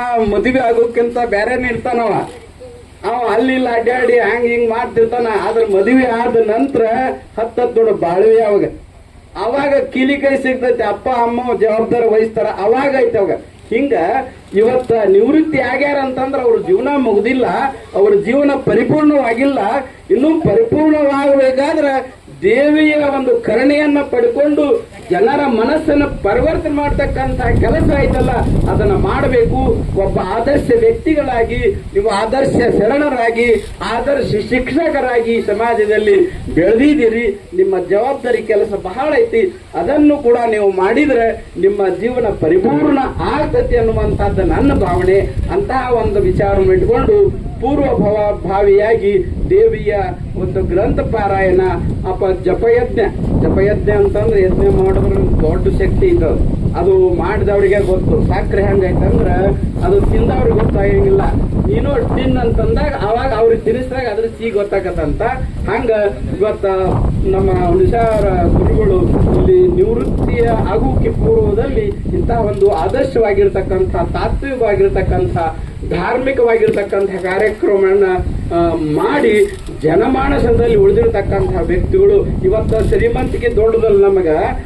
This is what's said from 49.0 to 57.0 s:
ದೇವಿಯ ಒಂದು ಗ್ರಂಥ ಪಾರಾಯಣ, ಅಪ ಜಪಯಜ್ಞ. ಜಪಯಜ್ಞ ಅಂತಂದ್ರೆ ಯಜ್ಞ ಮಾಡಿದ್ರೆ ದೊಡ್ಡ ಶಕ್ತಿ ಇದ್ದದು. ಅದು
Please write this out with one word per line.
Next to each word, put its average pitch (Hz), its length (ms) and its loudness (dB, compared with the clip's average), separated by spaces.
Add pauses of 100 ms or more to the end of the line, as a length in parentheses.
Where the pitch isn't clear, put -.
ದೇವಿಯ 427 460 2 (400)
ಒಂದು 185 260 -2
ಗ್ರಂಥ 185 380 0
ಪಾರಾಯಣ, 190 600 0 (480)
ಅಪ 185 140 -4 (220)
ಜಪಯಜ್ಞ. 233 560 0 (400)
ಜಪಯಜ್ಞ 208 500 0
ಅಂತಂದ್ರೆ 208 520 2
ಯಜ್ಞ 381 260 2
ಮಾಡಿದ್ರೆ 381 300 2 (180)
ದೊಡ್ಡ - 520 2
ಶಕ್ತಿ 190 380 2
ಇದ್ದದು. - 520 2 (200)
ಅದು 185 360 2